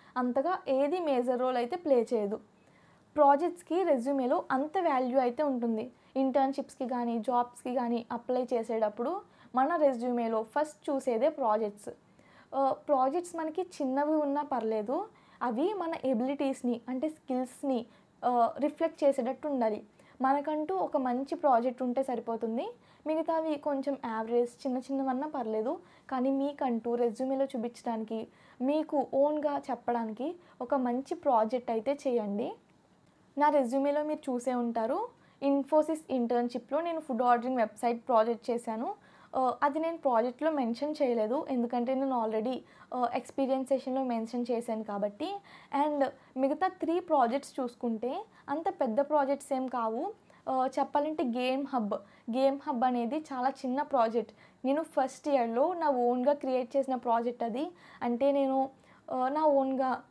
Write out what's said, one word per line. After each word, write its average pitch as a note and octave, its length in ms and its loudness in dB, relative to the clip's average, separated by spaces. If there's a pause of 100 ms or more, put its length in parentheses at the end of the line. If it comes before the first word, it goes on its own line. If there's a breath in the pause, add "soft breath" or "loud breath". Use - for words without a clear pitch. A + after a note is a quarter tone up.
(180 loud breath)
అంతగా C4 360 0 (140)
ఏది C#4+ 320 2
మేజర్ B3+ 400 0
రోల్ B3+ 220 0
అయితే B3 140 -4
ప్లే D#4 220 2 (160)
చేయదు. G#3 240 0 (760 soft breath)
ప్రాజెక్ట్స్కి D#4 680 4
రెజ్యూమేలో C#4 680 2
అంత D4 260 0
వాల్యూ C4+ 480 2
అయితే B3 180 -2
ఉంటుంది. A#3+ 420 -2 (300 soft breath)
ఇంటర్న్‌షిప్స్‌కి C4+ 720 0
కానీ A#3+ 320 -2
జాబ్స్‌కి A#3+ 560 -2
కానీ A#3+ 360 -2
అప్లై B3 420 -2
చేసేటప్పుడు A3+ 580 -2 (440 loud breath)
మన C#4 200 2
రెజ్యూమేలో A#3+ 680 2 (100)
ఫస్ట్ D4+ 360 -2
చూసేదే C4+ 400 2
ప్రాజెక్ట్స్. A3 640 -2 (640 loud breath)
ఆ, C4+ 160 2 (160)
ప్రాజెక్ట్స్ D4 480 2
మనకి D#4+ 260 -4
చిన్నవి D4 540 0 (100)
ఉన్నా C#4+ 160 0
పర్లేదు, A3 560 -2 (440 loud breath)
అవి B3 320 0
మన E4+ 200 -4 (180)
ఎబిలిటీస్‌ని B3+ 800 -2
అంటే C4 200 -2
స్కిల్స్‌ని, B3+ 680 -4 (440 loud breath)
ఆ, A#3+ 360 4
రిఫ్లెక్ట్ D#4 440 0
చేసేటట్టు C4 440 2
ఉండాలి. A3+ 320 0 (420 loud breath)
మనకంటూ D4+ 540 0
ఒక F4+ 220 0
మంచి C4 380 -2
ప్రాజెక్ట్ B3 460 2
ఉంటే B3+ 220 0
సరిపోతుంది, A#3 600 -4 (420 soft breath)
మిగతావి D#4+ 480 0
కొంచెం C#4+ 500 -2
యావరేజ్ A#3 560 0
చిన్న B3+ 160 -2
చిన్నవన్నా C4+ 500 -2
పర్లేదు, A3+ 460 -2 (360 loud breath)
కానీ C4 220 0
మీకంటూ C4+ 640 -2
రెజ్యూమేలో C4 500 0
చూపించడానికి A3+ 720 -6 (420 loud breath)
మీకు D4 520 0
ఓన్గా C#4+ 440 2 (140)
చెప్పడానికి A#3 560 -4 (340 loud breath)
ఒక B3+ 140 0
మంచి B3+ 400 -2
ప్రాజెక్ట్ A#3+ 600 2
అయితే A3 180 -2
చేయండి. A#3+ 560 -2 (880)
నా D4 120 6
రెజ్యూమేలో C#4 540 2
మీరు D4+ 280 -4
చూసే B3 220 -2
ఉంటారు, A#3+ 460 0 (420 soft breath)
Infosys D4+ 680 2
ఇంటర్న్‌షిప్‌లో A#3+ 720 0
నేను E4+ 180 -4
ఫుడ్ B3+ 300 -2
ఆర్డరింగ్ A#3+ 280 2
వెబ్సైట్ A#3 500 -2
ప్రాజెక్ట్ A3+ 420 2
చేశాను. A#3 380 -4 (480 loud breath)
ఆ, C4 60 2 (220)
అది D4 160 2
నేను E4 180 -2
ప్రాజెక్ట్లో B3 540 2
మెన్షన్ C#4 500 -2
చేయలేదు, A#3+ 480 0
ఎందుకంటే B3 500 -2
నేను C4+ 240 -2
already, A3 320 -2 (380 loud breath)
ఆ, B3 200 -2
ఎక్స్పీరియన్స్ C4 560 -2
సెషన్‌లో C4 340 -2
మెన్షన్ A#3+ 480 -4
చేశాను A3+ 320 -4
కాబట్టి. G#3 460 -6 (520 loud breath)
And D4 200 0 (360 loud breath)
మిగతా D4 300 0
త్రీ F4 320 -2
ప్రాజెక్ట్స్ C#4 600 0
చూసుకుంటే A#3+ 520 -4 (380 loud breath)
అంత D#4+ 180 -2 (140)
పెద్ద A#3+ 180 0
ప్రాజెక్ట్స్ C#4+ 540 0
ఏం C4 140 -2
కావు. A#3 360 -2 (460 soft breath)
ఆ, C4 180 2 (120)
చెప్పాలంటే D4 440 0
గేమ్ B3+ 420 0
హబ్, A3 300 -2 (420 loud breath)
గేమ్ C4+ 280 4
హబ్ C4 240 0
అనేది A#3+ 300 -2 (120)
చాలా B3+ 180 0
చిన్న C4+ 320 -4
ప్రాజెక్ట్. A#3 520 0 (320 loud breath)
నేను C#4+ 180 2
ఫస్ట్ C#4 440 -2
ఇయర్లో C4 460 2
నా E4 160 2
ఓన్గా B3 440 4
క్రియేట్ C4 440 -2
చేసిన C4 180 0
ప్రాజెక్ట్ A#3+ 480 0
అది. A#3 220 -2 (360 loud breath)
అంటే A#3+ 300 2
నేను, C4+ 380 2 (420 soft breath)
ఆ, B3+ 160 0
నా D4+ 180 0
ఓన్గా C4+ 460 4 (200)